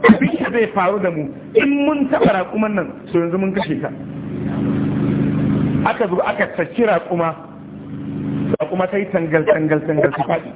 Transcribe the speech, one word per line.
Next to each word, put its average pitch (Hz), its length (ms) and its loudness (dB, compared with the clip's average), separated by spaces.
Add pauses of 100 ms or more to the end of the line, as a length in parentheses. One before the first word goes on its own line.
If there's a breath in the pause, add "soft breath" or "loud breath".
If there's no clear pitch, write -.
Abin 269 300 6
da 254 120 -2
zai 226 220 2
faru 196 260 2
da 185 120 0
mu 151 180 -4 (240)
in 285 320 4
mun 285 240 2
taɓa - 220 4
raƙuman 208 420 0
nan, 175 140 -2 (240)
to 165 80 2
yanzu 170 180 0
mun 190 160 0
kashe 156 280 -2
ta. 143 80 -4 (2000)
Aka - 220 0
zo 180 100 0
aka 202 300 0 (100)
saki 180 240 -2
raƙuma, 170 540 0 (1200)
raƙuma 185 300 0
ta 202 80 -2
yi 196 160 0
tangal, 165 320 2
tangal, 156 400 4
tangal 151 320 2
ta - 60 -2
faɗi. 170 320 -2